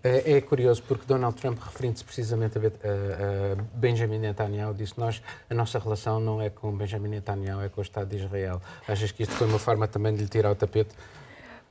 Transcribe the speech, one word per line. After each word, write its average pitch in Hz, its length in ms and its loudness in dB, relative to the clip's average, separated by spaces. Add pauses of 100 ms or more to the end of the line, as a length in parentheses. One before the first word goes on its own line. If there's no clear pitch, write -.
É, 131 340 6
é 139 40 6
curioso, 123 460 4
porque 127 200 0
Donald 127 280 2
Trump, 120 240 -2
referindo-se - 440 -4
precisamente 113 540 -2
a 110 40 0
Bet-, 107 240 0
a, 98 720 0
a 107 40 -4 (100)
Benjamin 117 460 2
Netanyahu, 104 540 -2
disse: 101 220 -6
"Nós, 113 260 -2 (280)
a - 60 -2
nossa 117 240 0
relação 110 400 0
não 110 200 0
é 107 120 0
com 107 200 -6
Benjamin 104 380 -4
Netanyahu, 98 540 -4
é 101 40 -4
com 101 140 -6
o - 20 -4
Estado 98 240 -6
de 101 160 -6
Israel." 95 380 -4 (260)
Achas 104 240 0
que - 120 -4
isto 107 100 -4
foi 117 140 2
uma 107 120 4
forma 110 280 2
também 107 260 0
de 104 80 0
lhe 101 80 -2
tirar 107 220 4
o 101 40 4
tapete? 104 360 0 (800)